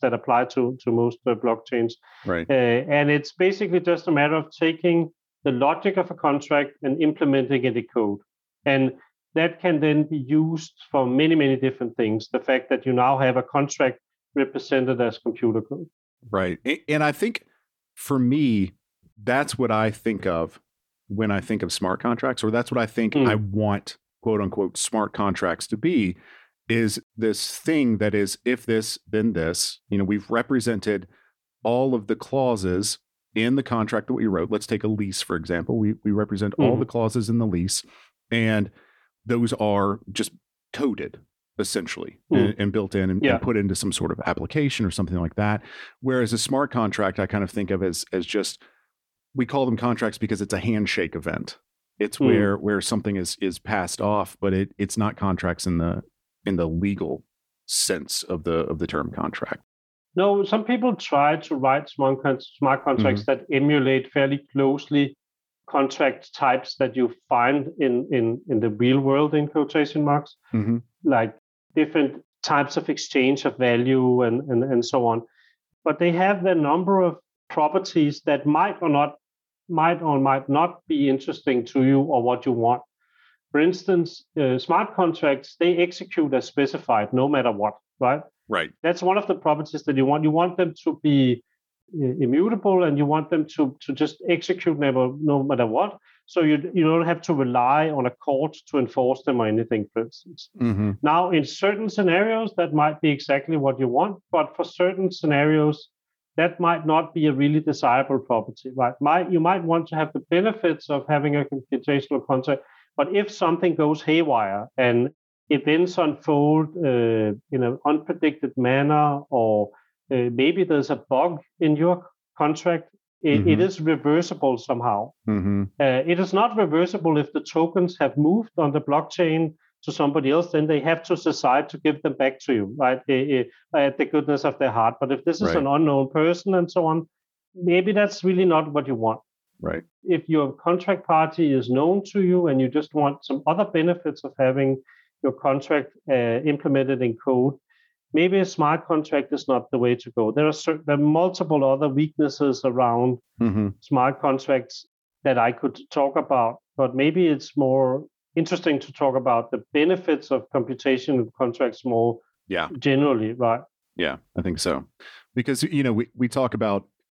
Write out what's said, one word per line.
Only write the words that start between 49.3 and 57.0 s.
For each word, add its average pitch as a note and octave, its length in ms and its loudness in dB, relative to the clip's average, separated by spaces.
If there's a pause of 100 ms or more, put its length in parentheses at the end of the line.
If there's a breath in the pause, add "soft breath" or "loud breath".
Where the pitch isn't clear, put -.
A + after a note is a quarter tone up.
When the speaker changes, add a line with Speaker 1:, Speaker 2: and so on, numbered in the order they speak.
Speaker 2:
we B2+ 100 -2
call C3+ 200 -2
them A#2+ 100 0
contracts A#2 400 -2
because A2 240 -4
it's G2+ 140 -4
a F#2 60 -2
handshake G2+ 560 -2
event. - 420 -8 (400)
It's G#2 200 -4
Speaker 1:
Mm. C#3+ 80 2
Speaker 2:
where, G2+ 300 4
where G2+ 240 0
something G#2 360 -4
is, F2+ 240 -6
is F#2 180 -4
passed G2 420 -4
off, G#2 400 -2
but G2 140 0
it, F#2+ 240 -2
it's G2 180 -4
not G#2 200 -2
contracts F2+ 500 -4
in F2+ 120 0
the, E2+ 240 -2 (440)
in G2+ 100 -2
the E2+ 120 -2
legal E2+ 560 -4 (420)